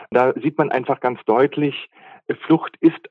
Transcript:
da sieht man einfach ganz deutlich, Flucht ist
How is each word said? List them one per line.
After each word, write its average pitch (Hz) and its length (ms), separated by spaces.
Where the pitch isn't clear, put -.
da 127 220
sieht 143 240
man 147 140
einfach 127 280
ganz 123 260
deutlich, 135 640
Flucht - 360
ist - 300